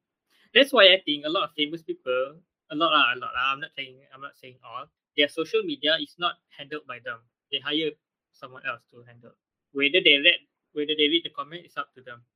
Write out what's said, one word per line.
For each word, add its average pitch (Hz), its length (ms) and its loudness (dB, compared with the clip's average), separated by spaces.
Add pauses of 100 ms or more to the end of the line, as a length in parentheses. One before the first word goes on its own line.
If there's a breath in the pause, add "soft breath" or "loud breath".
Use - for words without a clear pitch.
(540 soft breath)
That's 277 180 4
why 196 220 8
I 190 120 2
think 147 200 -6
a 151 40 -6
lot 175 200 -2
of - 80 -20
famous 151 240 -6
people, 139 560 -6 (340)
a 160 40 -10
lot 165 160 0
lah, 135 220 2
a 127 60 -6
lot 117 160 -10
lah, 131 180 -2
I'm 139 60 -10
not - 160 -14
saying, 131 220 -16 (160)
I'm 135 80 -20
not 139 160 -18
saying 127 260 -20
all, 123 220 -16 (320)
their 147 100 4
social 165 360 -4
media 151 380 -2
is - 180 -14
not 170 160 -4 (200)
handled 147 320 -14
by 123 160 -14
them. 120 160 -12 (320)
They 139 80 -6
hire 147 320 -4 (420)
someone 131 340 -20
else 120 140 -10 (120)
to 120 140 -20
handle. 120 260 -20 (400)
Whether 143 300 2
they 151 180 8
read, 160 180 4 (340)
whether 151 240 -4
they 151 120 2
read 165 160 0
the 151 80 -16
comment, 147 320 -14
it's - 120 -18
up 143 180 -12
to 131 60 -20
them. 120 200 -20 (140)